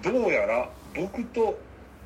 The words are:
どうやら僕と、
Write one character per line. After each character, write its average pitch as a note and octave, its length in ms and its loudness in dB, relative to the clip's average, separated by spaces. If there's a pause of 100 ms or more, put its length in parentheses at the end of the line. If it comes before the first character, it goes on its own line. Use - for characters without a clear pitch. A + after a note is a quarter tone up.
ど A3 260 2
う E3+ 40 4
や G#2+ 160 4
ら A#2+ 220 2 (260)
僕 F#3+ 300 -4
と、 A3 340 2 (460)